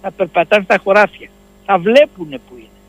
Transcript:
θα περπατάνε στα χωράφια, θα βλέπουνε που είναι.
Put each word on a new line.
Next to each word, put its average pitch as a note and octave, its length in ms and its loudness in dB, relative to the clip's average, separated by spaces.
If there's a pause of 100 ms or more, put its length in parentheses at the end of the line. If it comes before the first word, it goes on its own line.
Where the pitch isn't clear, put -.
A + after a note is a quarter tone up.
θα F#3+ 100 -10
περπατάνε F#3 520 -2
στα G3 200 -2
χωράφια, G3+ 460 0 (360)
θα G3 120 -2
βλέπουνε F#3 600 0
που - 200 -20
είναι. - 100 -20 (220)